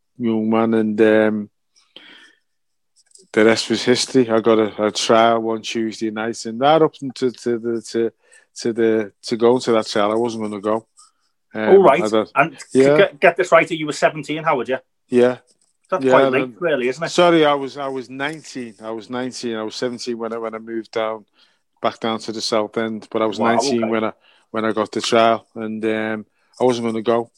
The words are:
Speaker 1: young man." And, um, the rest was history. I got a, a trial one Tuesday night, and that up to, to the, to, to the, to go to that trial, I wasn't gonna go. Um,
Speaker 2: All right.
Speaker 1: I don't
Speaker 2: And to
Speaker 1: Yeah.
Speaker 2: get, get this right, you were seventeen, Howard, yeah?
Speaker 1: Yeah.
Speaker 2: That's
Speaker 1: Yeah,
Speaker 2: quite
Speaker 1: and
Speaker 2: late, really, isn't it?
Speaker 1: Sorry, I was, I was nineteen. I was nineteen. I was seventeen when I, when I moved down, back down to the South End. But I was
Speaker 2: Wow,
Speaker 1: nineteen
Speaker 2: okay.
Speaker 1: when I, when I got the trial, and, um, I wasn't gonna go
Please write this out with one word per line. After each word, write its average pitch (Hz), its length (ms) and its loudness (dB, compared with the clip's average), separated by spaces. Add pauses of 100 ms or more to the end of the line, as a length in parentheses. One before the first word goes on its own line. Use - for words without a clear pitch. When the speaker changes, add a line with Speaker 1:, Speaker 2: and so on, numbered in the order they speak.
(180)
Speaker 1:
young 113 320 -2
man." 113 240 2
And, 110 260 0
um, 107 500 4 (1800)
the 107 120 4
rest 113 260 2
was 110 120 -2
history. 123 480 2
I 113 100 2
got 110 180 4
a, 107 280 0
a 104 60 0
trial 113 480 2
one 113 220 -6
Tuesday 110 480 -6
night, 110 340 -8
and 113 160 -8
that 156 220 4
up 151 100 0
to, 131 400 -6
to 120 260 -4
the, 117 220 -4 (100)
to, 117 220 -2 (440)
to 120 160 -4
the, 110 400 0 (100)
to - 140 -4
go 117 220 4
to 123 140 0
that 110 140 2
trial, 104 260 0
I 110 40 0
wasn't 113 280 -4
gonna 104 160 -8
go. 107 260 -2 (680)
Um, 107 160 -4
Speaker 2:
All 196 120 8
right. 135 200 4
Speaker 1:
I 110 60 0
don't 107 260 0
Speaker 2:
And 143 240 0
to - 160 -20
Speaker 1:
Yeah. 135 240 6
Speaker 2:
get, 185 220 -4
get 180 160 4
this - 140 -2
right, 165 200 4
you 156 160 -6
were 147 60 -6
seventeen, 151 520 -4
Howard, 135 240 -2
yeah? 131 100 -2 (300)
Speaker 1:
Yeah. 123 300 2 (520)
Speaker 2:
That's 180 140 -2
Speaker 1:
Yeah, 131 80 4
Speaker 2:
quite 135 120 6
Speaker 1:
and 135 80 0
Speaker 2:
late, 127 280 -4
really, 143 280 -2
isn't 135 140 -6
it? 160 60 -6
Speaker 1:
Sorry, 170 380 4
I 143 80 2
was, 135 240 -8
I 139 100 -8
was 131 220 -10
nineteen. 135 720 -10
I 110 80 -10
was 110 200 -10
nineteen. 123 460 -6
I 110 60 -6
was 107 120 -8
seventeen 123 440 -6
when 113 140 -8
I, 117 60 -8
when 113 160 -8
I 110 40 -8
moved 113 340 -10
down, 110 320 -4 (580)
back 110 160 -4
down 113 220 -4
to - 120 -12
the 110 100 -10
South 107 340 -2
End. 113 340 -6
But 110 120 -2
I 110 40 0
was 107 120 -4
Speaker 2:
Wow, 117 160 2
Speaker 1:
nineteen 117 300 0
Speaker 2:
okay. 110 60 -2
Speaker 1:
when 110 140 0
I, 110 80 -4 (400)
when 110 120 -4
I 110 60 0
got 104 220 -2
the 113 80 -4
trial, 113 560 2
and, 110 280 -8
um, 110 420 -4 (340)
I - 20 0
wasn't 120 240 2
gonna 113 160 -4
go 117 360 0